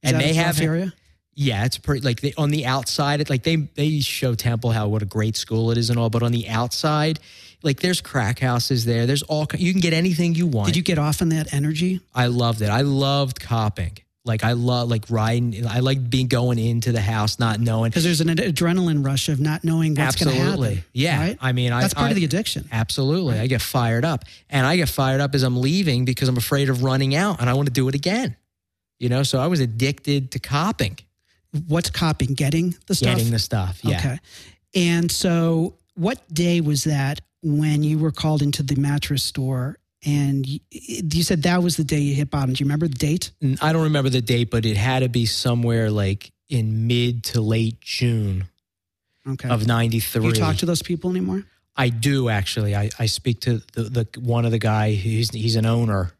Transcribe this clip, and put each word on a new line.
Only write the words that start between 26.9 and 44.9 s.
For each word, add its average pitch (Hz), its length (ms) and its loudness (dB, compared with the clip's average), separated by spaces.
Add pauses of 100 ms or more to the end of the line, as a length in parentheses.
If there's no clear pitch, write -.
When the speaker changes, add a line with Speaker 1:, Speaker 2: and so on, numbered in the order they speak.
Speaker 2:
out 185 280 0
and 123 80 2
I 123 40 2
wanna 143 180 2
do 127 180 2
it 135 40 -4
again. 185 420 -2 (640)
You 123 100 -2
know, 127 140 2
so 135 160 0
I 139 80 0
was 175 120 2
addicted 131 720 -2
to - 80 -6
copping. 143 580 -2 (680)
Speaker 1:
What's 165 220 0
copping? 143 440 0
Getting 165 420 0 (120)
the 196 80 0
stuff? 123 220 2
Speaker 2:
Getting 117 140 0
the 113 80 0
stuff, 92 440 -4
yeah. 101 160 0
Speaker 1:
Okay. 131 200 -2 (540)
And 170 380 2
so 165 640 0 (180)
what 208 280 -2 (120)
day 170 280 2
was 147 240 0
that 143 360 -2 (220)
when 151 400 2
you 151 160 2
were 156 120 2
called 156 300 0
into 143 220 0
the 139 120 0
mattress 143 480 0
store 131 540 -4 (280)
and 139 400 0
y-, 139 140 -6 (140)
y-, - 280 -10 (120)
you 170 100 2
said 160 200 0
that 180 200 2
was 170 140 0
the 160 80 0
day 147 140 0
you 143 140 2
hit 143 160 0
bottom? 135 240 -2
Do 131 80 -4
you 139 40 0
remember 151 240 0
the 139 80 -4
date? 156 340 -2 (100)
Speaker 2:
N-, 135 200 0
I 151 100 2
don't 160 120 2
remember 147 260 2
the 127 120 2
date, 120 300 0
but 113 140 0
it 107 100 2
had 127 240 2